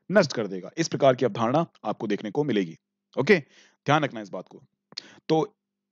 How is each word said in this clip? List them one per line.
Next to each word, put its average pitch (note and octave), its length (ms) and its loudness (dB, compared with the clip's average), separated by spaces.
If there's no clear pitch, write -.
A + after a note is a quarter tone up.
नष्ट F3+ 220 4
कर A2 140 -4
देगा। F#2 300 -10
इस D#3+ 100 0
प्रकार C3+ 280 4
की B2+ 100 -2
अवधारणा A#2+ 400 0
आपको A2 220 -6
देखने C#3+ 240 -4
को D3 120 -2
मिलेगी। G2+ 340 -2
ओके, D#3+ 200 4
ध्यान D3+ 180 2
रखना A2+ 180 -8
इस G2+ 80 -14
बात F2+ 180 -12
को। - 160 -20
तो D#3 240 0